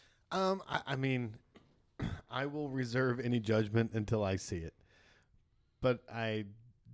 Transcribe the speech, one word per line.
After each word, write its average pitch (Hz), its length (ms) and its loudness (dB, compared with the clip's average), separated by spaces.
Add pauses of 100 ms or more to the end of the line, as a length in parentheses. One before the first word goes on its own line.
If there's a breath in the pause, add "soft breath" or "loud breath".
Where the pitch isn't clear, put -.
(320 soft breath)
Um, 190 360 0
I, - 200 -2
I 139 80 -2
mean, 127 400 0 (640)
<clears throat> - 300 -6
I 131 160 -4
will 147 240 -4
reserve 127 500 0
any 123 200 2
judgment 110 540 4
until 107 300 2
I 95 120 2
see 92 220 -4
it. 82 160 -8 (1080 soft breath)
But 123 300 2
I 110 340 -2 (480)